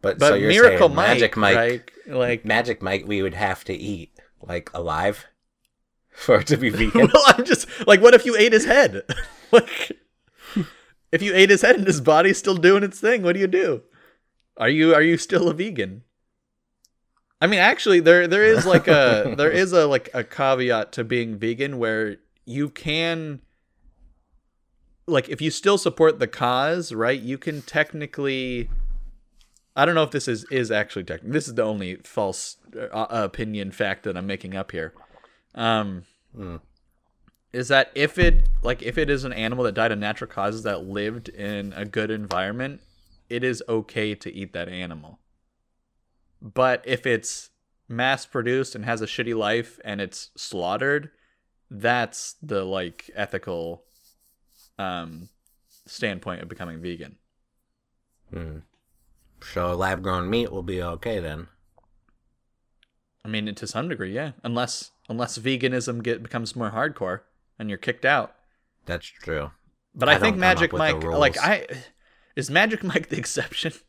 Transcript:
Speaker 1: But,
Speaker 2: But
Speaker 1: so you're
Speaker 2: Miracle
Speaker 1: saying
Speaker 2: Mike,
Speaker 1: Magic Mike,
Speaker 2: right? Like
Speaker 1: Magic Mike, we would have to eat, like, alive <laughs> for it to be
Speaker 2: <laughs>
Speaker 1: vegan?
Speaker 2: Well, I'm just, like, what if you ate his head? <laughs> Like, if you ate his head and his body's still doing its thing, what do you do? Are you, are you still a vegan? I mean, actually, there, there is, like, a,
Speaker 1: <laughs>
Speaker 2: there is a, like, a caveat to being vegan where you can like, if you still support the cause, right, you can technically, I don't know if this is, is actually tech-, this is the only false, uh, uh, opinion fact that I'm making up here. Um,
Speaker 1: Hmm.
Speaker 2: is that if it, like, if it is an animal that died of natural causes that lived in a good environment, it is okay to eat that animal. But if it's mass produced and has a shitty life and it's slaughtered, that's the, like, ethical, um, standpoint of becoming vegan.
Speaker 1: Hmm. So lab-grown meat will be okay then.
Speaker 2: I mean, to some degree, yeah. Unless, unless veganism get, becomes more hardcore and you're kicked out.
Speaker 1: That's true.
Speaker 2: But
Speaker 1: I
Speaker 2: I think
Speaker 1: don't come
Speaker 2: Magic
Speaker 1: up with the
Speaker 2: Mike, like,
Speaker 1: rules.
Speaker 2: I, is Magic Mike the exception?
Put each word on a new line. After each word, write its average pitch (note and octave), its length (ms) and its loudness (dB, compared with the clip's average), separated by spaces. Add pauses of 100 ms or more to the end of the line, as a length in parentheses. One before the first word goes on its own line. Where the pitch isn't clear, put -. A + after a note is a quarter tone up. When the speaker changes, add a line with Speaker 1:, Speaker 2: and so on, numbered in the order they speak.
Speaker 1:
But, - 160 -2
Speaker 2:
But D3 120 6
Speaker 1:
so - 40 6
you're - 160 2
Speaker 2:
Miracle G3 380 8
Speaker 1:
saying - 80 0
Speaker 2:
Mike, F#3+ 120 2
Speaker 1:
Magic A#3+ 280 2
Mike, G2+ 200 4
Speaker 2:
right? A#2 340 0 (180)
Like B2 360 -2
Speaker 1:
Magic A2+ 380 -2
Mike, F#2+ 240 -2
we G2+ 160 -2
would F#2+ 120 -4
have F#2+ 300 -4
to - 80 -8
eat, F#2 380 -10 (300)
like, F2 340 -10
alive F2 520 -4 (440)
<laughs> - 400 -20
for - 300 4
it - 80 -6
to D3 80 4
be B2 140 0
Speaker 2:
<laughs> - 0 -
Speaker 1:
vegan? G#3 420 4
Speaker 2:
Well, D4+ 160 8
I'm B3 160 6
just, D#4+ 240 0 (180)
like, G3+ 160 10
what A#3+ 120 12
if A#3+ 120 8
you A#3+ 100 0
ate A3 160 6
his A3 140 4
head? A3 420 4
<laughs> - 40 -6 (400)
Like, - 400 4 (1200)
if E3 80 0
you G3 140 -2
ate F#3+ 160 8
his G3 100 6
head B3 160 6
and G3 100 -2
his D#3+ 140 2
body's D#3+ 380 4
still F#3+ 180 0
doing F#3 260 6
its G3 160 -6
thing, A#3+ 240 0
what F3 120 2
do F#3+ 60 -4
you G3 60 2
do? F#3 360 0 (760)
Are A2+ 140 2
you, D#3 240 6
are D3+ 80 6
you E3 160 4
still E3+ 320 0
a - 20 -4
vegan? C3 520 -8 (1300)
I E3 100 2
mean, G3+ 120 2
actually, G3 400 4
there, F3 260 8
there F#3+ 200 2
is, A3 180 4
like, F3 240 4
a, B2 460 4
Speaker 1:
<laughs> - 20 -6
Speaker 2:
there D3 140 2
is F3+ 240 0
a, D#3+ 120 6
like, C3+ 280 0
a B2 100 -4
caveat B2+ 680 0
to B2 120 -6
being A#2 320 -4
vegan A#2+ 420 -4
where A2 380 -2 (300)
you C#3 240 -6
can D#3+ 720 -6 (1600)
like, D3 220 0
if D3 120 -10
you D#3 100 -2
still G3 280 0
support D#3 400 2
the B2 100 -2
cause, C#3 640 -2
right, A#2+ 280 0
you B2+ 180 -8
can D3 240 -8
technically, C#3 1040 -4 (1080)
I C3+ 80 4
don't E3+ 100 2
know D#3+ 100 4
if D3 80 -4
this C#3+ 160 -4
is, A2+ 220 -6
is B2 200 -2
actually G#2 340 -4
tech-, E2 180 -10
this C3+ 260 -6
is B2 60 -14
the A#2 80 -2
only G2+ 340 -6
false, - 600 -8 (200)
uh, A#2 80 -12 (100)
uh, A2 160 -4
opinion G#2+ 600 -6
fact G2 320 -6
that F#2+ 120 -6
I'm F#2 100 -8
making F#2+ 280 -10
up F#2+ 180 -10
here. D#2+ 220 -10 (600)
Um, G#2+ 500 -4 (300)
Speaker 1:
Hmm. F2+ 220 -14 (960)
Speaker 2:
is B2 160 -8
that C3+ 260 2
if C#3+ 240 -2
it, F3 300 8 (140)
like, B2 200 -4
if A#2+ 140 -6
it D3+ 140 0
is C#3 140 -2
an C3 100 -8
animal A2+ 300 -4
that G#2+ 100 -2
died A2+ 180 0
of G#2 60 -4
natural G#2 320 -6
causes G#2 320 -6
that G2 240 -6
lived G#2 420 -8
in G2+ 460 -10
a G2 100 -10
good G#2+ 260 -6
environment, G#2+ 680 -6 (480)
it A#2+ 160 -6
is B2 240 -4
okay A2 460 -4
to - 180 -14
eat F#2+ 220 -14
that F2 140 -8
animal. F2 500 -14 (1200)
But B2+ 460 0
if B2 200 -4
it's - 440 -4 (380)
mass B2+ 360 -4
produced B2+ 500 -4
and A2 100 -12
has A2+ 180 -6
a G#2+ 40 -6
shitty A#2 300 -6
life A2 480 -4
and G2+ 160 -10
it's - 360 -12
slaughtered, B2+ 760 -4 (600)
that's A#2 720 -4
the, G#2 220 -4
like, F#2 500 -8
ethical, E2+ 720 -10 (920)
um, E2+ 500 -10 (580)
standpoint F#2+ 560 -10
of E2+ 60 -16
becoming E2 320 -14
vegan. E2+ 360 -12 (1160)
Speaker 1:
Hmm. D#2+ 260 -14 (960)
So F2 240 -4
lab-grown F#2 540 -4
meat A#2 200 -2
will F#2 120 -10
be F2+ 200 -8
okay F2 380 -8
then. D#2+ 280 -12 (1800)
Speaker 2:
I G2+ 40 -16
mean, G#2+ 260 -8
to G2+ 120 -14
some B2+ 220 -8
degree, F#2+ 240 -8
yeah. C#3 200 -8 (100)
Unless, A#2+ 480 -6 (180)
unless A#2+ 300 -8
veganism B2 640 -4
get, A#2 200 -4
becomes A#2 340 -10
more A2+ 140 -6
hardcore G#2+ 500 -6 (380)
and G#2+ 100 -10
you're G2+ 100 -8
kicked - 260 -6
out. C3 300 0 (520)
Speaker 1:
That's E2+ 200 -10
true. D2+ 440 -10 (440)
Speaker 2:
But - 140 0
Speaker 1:
I D3 60 6
Speaker 2:
I - 40 4
think - 40 0
Speaker 1:
don't A3 100 2
come F#3 80 -6
Speaker 2:
Magic F3 300 2
Speaker 1:
up - 20 -8
with D#3 160 -2
the D3+ 60 0 (160)
Speaker 2:
Mike, D#3+ 80 -2
like, D3 180 2
Speaker 1:
rules. - 100 -2
Speaker 2:
I, G3 200 -2 (680)
is C3+ 160 -8
Magic G3+ 320 0
Mike E3+ 280 -4
the - 80 -6
exception? - 540 -8 (160)